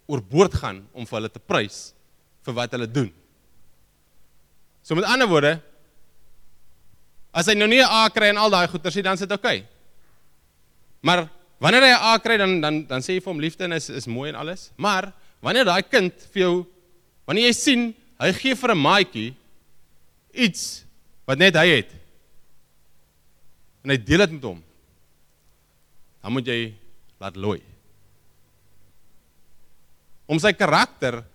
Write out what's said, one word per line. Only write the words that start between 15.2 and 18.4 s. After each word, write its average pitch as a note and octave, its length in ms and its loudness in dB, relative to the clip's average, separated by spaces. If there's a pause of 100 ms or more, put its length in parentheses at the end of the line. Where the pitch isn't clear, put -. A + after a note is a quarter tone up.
wanneer G#3+ 240 0
daai F#3 180 2
kind F#3 300 0 (200)
vir F#3+ 100 -2
jou, F3+ 240 0 (580)
wanneer A3 220 0
jy A#3+ 60 6
sien, A#3+ 420 0 (260)
hy F#3+ 120 2
gee C4 220 -2